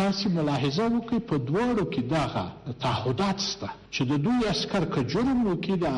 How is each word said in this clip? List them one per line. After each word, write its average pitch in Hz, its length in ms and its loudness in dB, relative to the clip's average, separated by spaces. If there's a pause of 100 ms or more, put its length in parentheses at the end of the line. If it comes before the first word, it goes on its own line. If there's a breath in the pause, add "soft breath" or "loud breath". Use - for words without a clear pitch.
تاسې 196 260 0 (120)
ملاحظه 143 500 2
وکړئ، 233 320 0 (100)
په 156 60 2 (120)
دواړو 214 440 2
کې 120 100 0 (140)
دغه 120 280 -2 (400)
تعهدات 131 540 0 (100)
شته - 200 -8 (260)
چې - 160 0
د - 20 2 (120)
دوی 247 160 2 (120)
عسکر - 320 0 (100)
که 151 60 2 (120)
جرم 247 340 2
وکړي، 175 380 0
د - 20 2 (120)